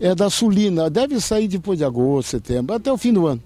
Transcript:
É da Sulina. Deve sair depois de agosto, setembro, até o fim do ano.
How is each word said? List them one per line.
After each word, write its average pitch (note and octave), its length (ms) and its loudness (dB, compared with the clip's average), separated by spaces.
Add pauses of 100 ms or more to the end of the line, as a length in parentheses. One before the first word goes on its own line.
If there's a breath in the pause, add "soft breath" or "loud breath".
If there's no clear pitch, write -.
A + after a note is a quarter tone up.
É F3+ 140 2
da G3 140 2
Sulina. F#3+ 640 2
Deve B3+ 300 -2
sair G#3+ 260 -2
depois F#3 320 -4
de D3+ 60 0
agosto, C3 460 0
setembro, B2 440 -4
até A#3 160 -2
o C4 60 0
fim A#3+ 160 2
do F3 140 4
ano. B2+ 200 -2